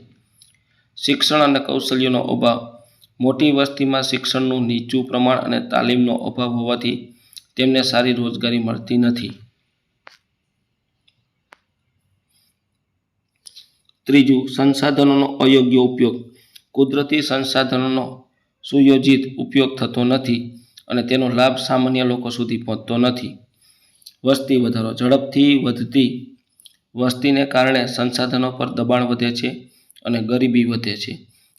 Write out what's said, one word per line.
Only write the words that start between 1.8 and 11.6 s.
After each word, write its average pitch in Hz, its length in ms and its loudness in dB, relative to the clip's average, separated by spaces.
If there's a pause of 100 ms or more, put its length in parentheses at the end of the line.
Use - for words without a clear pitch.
અભાવ. 120 400 0 (600)
મોટી 131 320 2
વસ્તીમાં 139 500 0
શિક્ષણનું 127 640 -2
નીચું 120 380 -4
પ્રમાણ 127 340 0
અને 120 220 -4
તાલીમનો 120 560 0
અભાવ 120 340 -6
હોવાથી 120 640 -4 (420)
તેમને 131 260 2
સારી 123 300 0
રોજગારી 120 460 -4
મળતી 113 380 -4
નથી. 120 360 0 (4000)